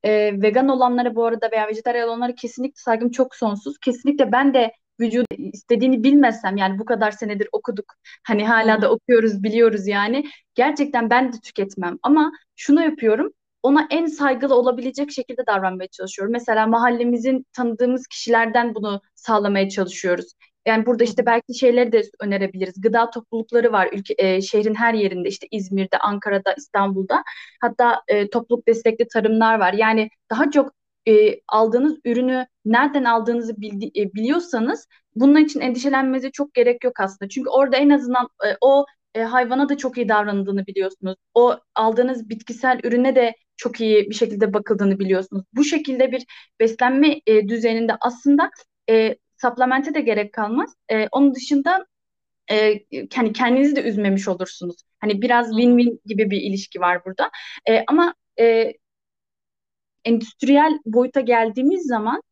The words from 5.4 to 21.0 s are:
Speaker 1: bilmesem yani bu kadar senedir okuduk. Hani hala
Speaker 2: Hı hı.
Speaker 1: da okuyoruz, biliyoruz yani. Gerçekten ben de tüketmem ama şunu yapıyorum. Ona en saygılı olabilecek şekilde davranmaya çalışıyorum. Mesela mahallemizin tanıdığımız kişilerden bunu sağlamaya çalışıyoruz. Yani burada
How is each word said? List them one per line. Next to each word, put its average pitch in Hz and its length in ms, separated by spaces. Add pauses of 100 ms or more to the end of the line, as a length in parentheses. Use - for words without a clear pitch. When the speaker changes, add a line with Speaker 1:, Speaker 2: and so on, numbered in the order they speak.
Speaker 1:
bilmesem 226 540
yani 196 220
bu 220 60
kadar 214 260
senedir 208 400
okuduk. 208 340 (420)
Hani 208 200
hala 226 260
Speaker 2:
Hı 214 40
hı. 202 40
Speaker 1:
da 190 100
okuyoruz, 226 520
biliyoruz 220 440
yani. 214 380 (300)
Gerçekten 277 540
ben 247 240
de 220 100
tüketmem 190 600
ama 302 280 (240)
şunu 311 280
yapıyorum. 302 480 (320)
Ona 294 260
en 330 160
saygılı 277 500
olabilecek 254 560
şekilde 247 360
davranmaya 190 400
çalışıyorum. 196 440
Mesela 226 360
mahallemizin 240 880
tanıdığımız 247 540
kişilerden 226 680
bunu 208 260 (140)
sağlamaya 202 540
çalışıyoruz. 180 640 (340)
Yani 226 180
burada 233 180